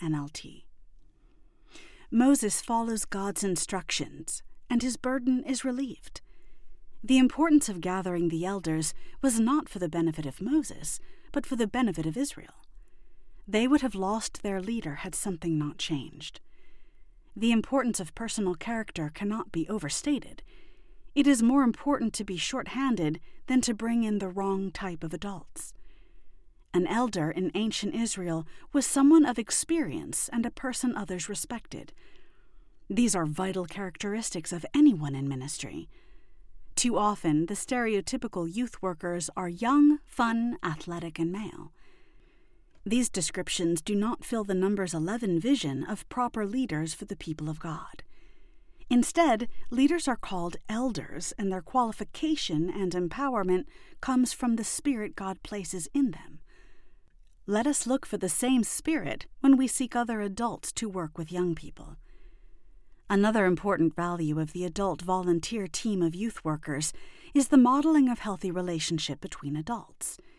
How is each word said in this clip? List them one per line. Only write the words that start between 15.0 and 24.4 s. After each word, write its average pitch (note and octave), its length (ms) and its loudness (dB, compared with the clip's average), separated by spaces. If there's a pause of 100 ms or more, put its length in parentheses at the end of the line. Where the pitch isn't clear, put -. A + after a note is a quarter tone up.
something E3+ 440 0
not D3 200 -2
changed. - 600 -6 (920)
The A3+ 160 2
importance A#3 480 2
of E3+ 160 -8
personal G#3 420 -2
character G#3+ 560 -6
cannot G#3 380 -4
be - 200 -2
overstated. B3+ 720 -4 (720)
It C#4+ 120 4
is C4 160 6
more C4 200 6
important A#3+ 500 0
to G#3 120 -6
be F#3+ 120 -6
short-handed G#3+ 840 -2 (260)
than B3+ 160 4
to B3 100 0
bring A3+ 320 0
in G#3 140 2
the G3 100 -2
wrong G3 420 -2